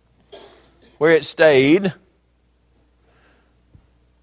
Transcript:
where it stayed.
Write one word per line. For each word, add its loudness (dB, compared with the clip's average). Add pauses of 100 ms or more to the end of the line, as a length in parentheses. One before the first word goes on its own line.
(1000)
where 0
it 0
stayed. 0 (2250)